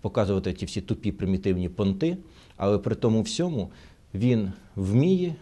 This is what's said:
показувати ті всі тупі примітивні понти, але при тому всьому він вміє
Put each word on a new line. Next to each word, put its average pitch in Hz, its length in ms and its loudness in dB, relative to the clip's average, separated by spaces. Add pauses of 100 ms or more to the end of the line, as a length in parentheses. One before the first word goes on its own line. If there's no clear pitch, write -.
показувати 95 520 0
ті 90 140 -6
всі 98 140 -6
тупі 95 320 -2
примітивні 92 560 0
понти, 104 480 0 (400)
але 101 220 2
при 107 160 -2
тому 110 280 2
всьому 131 480 -4 (440)
він 107 380 2 (240)
вміє 156 640 2